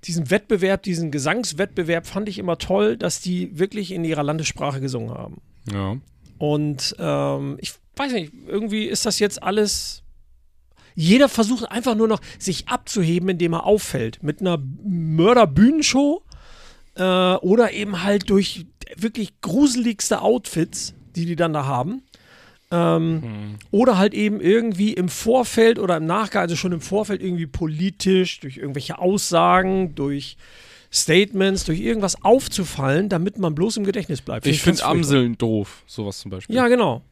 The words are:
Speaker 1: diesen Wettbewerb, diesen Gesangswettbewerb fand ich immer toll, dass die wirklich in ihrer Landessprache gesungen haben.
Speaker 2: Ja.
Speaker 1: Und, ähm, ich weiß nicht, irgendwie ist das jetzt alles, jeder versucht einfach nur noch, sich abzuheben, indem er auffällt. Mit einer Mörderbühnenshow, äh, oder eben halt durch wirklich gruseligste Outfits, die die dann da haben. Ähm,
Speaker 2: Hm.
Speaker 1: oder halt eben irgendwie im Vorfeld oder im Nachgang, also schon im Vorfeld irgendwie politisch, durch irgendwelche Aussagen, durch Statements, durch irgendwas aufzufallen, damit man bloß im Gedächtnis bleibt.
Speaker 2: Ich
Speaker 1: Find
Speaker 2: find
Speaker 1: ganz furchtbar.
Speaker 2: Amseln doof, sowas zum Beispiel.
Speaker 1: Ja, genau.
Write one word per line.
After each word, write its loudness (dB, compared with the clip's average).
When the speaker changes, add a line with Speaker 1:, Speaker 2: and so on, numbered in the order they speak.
Speaker 1:
diesen -4
Wettbewerb, 0
diesen -4
Gesangswettbewerb -2
fand -6
ich -10
immer -4
toll, 0
dass -4
die -4
wirklich -2
in -4
ihrer -2
Landessprache -4
gesungen -6
haben. -14
Speaker 2:
Ja. -4
Speaker 1:
Und, -2
ähm, -4
ich -12
weiß -4
nicht, -6
irgendwie -4
ist -4
das -2
jetzt -2
alles, -2
jeder 6
versucht 0
einfach -2
nur 2
noch, 0
sich -6
abzuheben, 0
indem 0
er -4
auffällt. 0
Mit -4
einer 0
Mörderbühnenshow, 4
äh, -2
oder 4
eben -4
halt 0
durch 0
wirklich -6
gruseligste 0
Outfits, -2
die -4
die -4
dann 0
da -2
haben. -4
Ähm, 2
Speaker 2:
Hm. -10
Speaker 1:
oder 6
halt 4
eben 0
irgendwie 2
im 0
Vorfeld 4
oder 2
im -4
Nachgang, -2
also -2
schon -2
im -4
Vorfeld -4
irgendwie -4
politisch, 0
durch -14
irgendwelche -8
Aussagen, 2
durch -6
Statements, 2
durch -2
irgendwas -2
aufzufallen, 0
damit -2
man -2
bloß 0
im -2
Gedächtnis -4
bleibt. -6
Speaker 2:
Ich 2
Speaker 1:
Find 4
Speaker 2:
find -2
Speaker 1:
ganz -2
furchtbar. 2
Speaker 2:
Amseln 0
doof, -2
sowas -10
zum -14
Beispiel. -10
Speaker 1:
Ja, 2
genau. 2